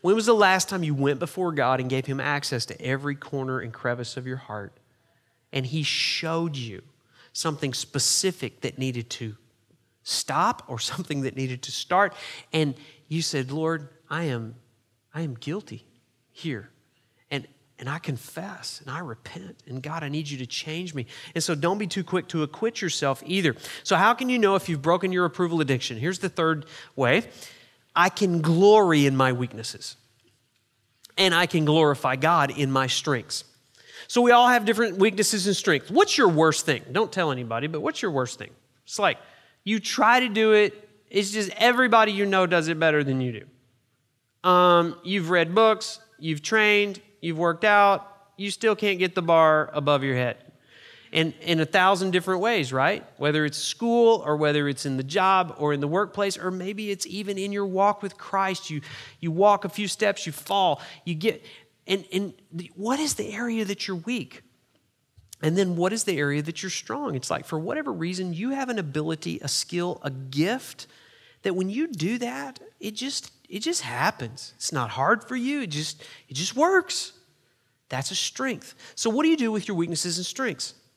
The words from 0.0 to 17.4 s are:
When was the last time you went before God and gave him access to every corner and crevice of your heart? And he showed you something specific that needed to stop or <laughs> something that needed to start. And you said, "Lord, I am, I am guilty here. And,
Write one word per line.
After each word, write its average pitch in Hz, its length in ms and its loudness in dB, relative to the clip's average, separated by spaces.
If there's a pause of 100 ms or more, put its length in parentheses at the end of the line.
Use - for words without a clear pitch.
When 185 140 4
was 220 120 2
the 240 80 8
last 190 340 6
time 180 160 -4
you 151 100 0
went 139 240 2
before 175 340 -4
God 131 280 2
and 127 100 -4
gave 131 160 -2
him 139 140 -6
access 139 460 -4
to - 140 -14
every 139 340 -4
corner 131 460 -6
and 113 120 -10
crevice 120 440 -6
of 127 100 -10
your 127 100 -8
heart? 107 360 -12 (800)
And 135 120 -4
he 147 200 -4
showed 165 720 -2
you 113 280 -10 (500)
something 147 400 -4
specific - 880 -2
that - 180 -6
needed 123 320 -4
to 110 260 -10 (680)
stop 185 680 -2
or 120 100 -8
<laughs> - 140 -6
something 156 300 -6
that 127 120 -4
needed 131 280 -6
to - 100 -12
start. 196 400 0 (400)
And 156 220 0 (340)
you 160 140 -4
said, 135 280 -4
"Lord, 160 380 -4 (220)
I 160 140 -6
am, 117 320 -6 (580)
I 156 80 -6
am 143 120 -6
guilty 147 520 -10 (440)
here. 127 380 -8 (640)
And, 135 160 -6 (320)